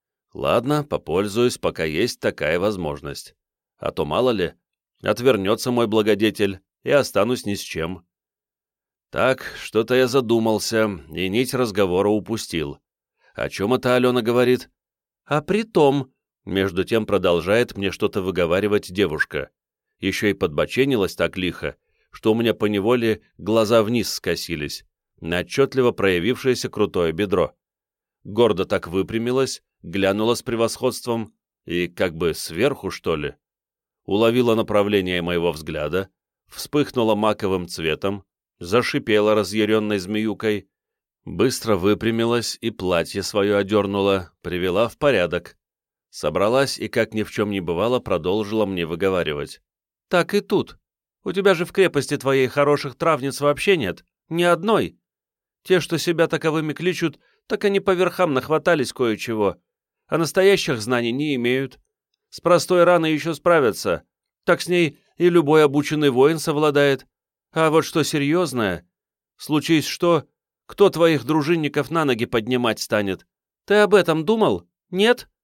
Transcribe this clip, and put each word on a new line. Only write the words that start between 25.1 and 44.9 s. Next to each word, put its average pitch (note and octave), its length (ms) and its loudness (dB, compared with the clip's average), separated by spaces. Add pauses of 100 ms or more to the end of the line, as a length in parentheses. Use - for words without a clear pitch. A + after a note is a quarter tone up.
на E2 160 -4
отчетливо C3 540 0
проявившееся G2+ 800 0
крутое F2+ 420 -2
бедро. E2+ 420 0 (720)
Гордо G2+ 420 2
так F#2+ 220 -2
выпрямилась, A2+ 760 -2 (220)
глянула G2 500 0
с - 80 -4
превосходством A#2 920 -4 (300)
и F2 220 -2
как F2 280 -4
бы E2 180 0
сверху, F#2+ 560 -4
что F2 260 -4
ли. D2 200 -6 (720)
Уловила A#2 500 2
направление G2+ 640 0
моего E2+ 300 0
взгляда, D#2 580 -4 (380)
вспыхнула B2 640 -2
маковым G2+ 540 -2
цветом, F2 560 -4 (340)
зашипела G#2+ 800 0
разъяренной G#2+ 640 0
змеюкой, G#2 680 -4 (560)
быстро G#2+ 500 0
выпрямилась A2+ 880 0
и A2+ 100 -4
платье F2+ 520 -2
свое G2+ 340 0
одернула, G2 760 0 (100)
привела F2+ 460 -2
в - 100 -18